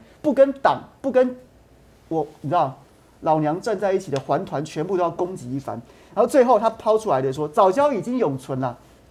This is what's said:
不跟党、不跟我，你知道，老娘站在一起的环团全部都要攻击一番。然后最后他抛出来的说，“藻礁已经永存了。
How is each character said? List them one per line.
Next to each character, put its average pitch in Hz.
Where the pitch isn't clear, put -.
不 302
跟 269
党、 143
不 269
跟 254
我， 160
你 151
知 143
道， 147
老 156
娘 156
站 208
在 196
一 190
起 190
的 139
环 151
团 151
全 151
部 190
都 175
要 165
攻 180
击 123
一 139
番。 120
然 208
后 247
最 254
后 247
他 226
抛 220
出 220
来 131
的 135
说 147
，“藻 190
礁 285
已 214
经 247
永 156
存 131
了。 123